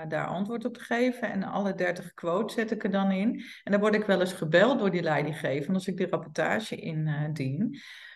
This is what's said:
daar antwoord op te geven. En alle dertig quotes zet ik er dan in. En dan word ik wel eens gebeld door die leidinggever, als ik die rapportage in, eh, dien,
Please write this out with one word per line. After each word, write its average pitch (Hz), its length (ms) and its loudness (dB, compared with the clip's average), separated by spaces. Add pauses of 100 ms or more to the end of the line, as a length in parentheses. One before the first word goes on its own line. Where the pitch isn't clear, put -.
daar 156 200 -2
antwoord 202 380 -4
op 240 80 -4
te - 100 -14
geven. 240 480 0
En 190 120 -2
alle 196 320 -2
dertig 180 380 -2
quotes 185 420 -2
zet 226 160 -2
ik 226 120 -2
er 202 80 -2
dan 196 200 4
in. 202 320 0 (200)
En - 80 -8
dan 202 100 6
word 208 140 4
ik 214 100 2
wel 190 140 4
eens 185 140 0
gebeld 185 460 6
door 202 120 2
die 175 100 0
leidinggever, 156 720 0
als 190 140 0
ik 185 100 -2
die 175 120 0
rapportage 160 640 -2
in, 156 320 -2
eh, 151 260 0
dien, 156 440 -2 (380)